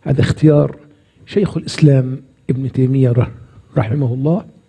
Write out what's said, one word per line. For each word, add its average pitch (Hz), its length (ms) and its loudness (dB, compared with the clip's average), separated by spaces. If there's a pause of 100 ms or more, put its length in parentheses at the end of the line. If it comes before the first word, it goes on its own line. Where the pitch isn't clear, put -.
هذا 135 200 0
اختيار 147 540 2 (500)
شيخ 202 320 -2
الإسلام 139 640 0 (280)
ابن 131 220 -4
تيمية 131 400 0
رح-، 120 200 0 (460)
رحمه 120 360 -2
الله 156 320 -2 (240)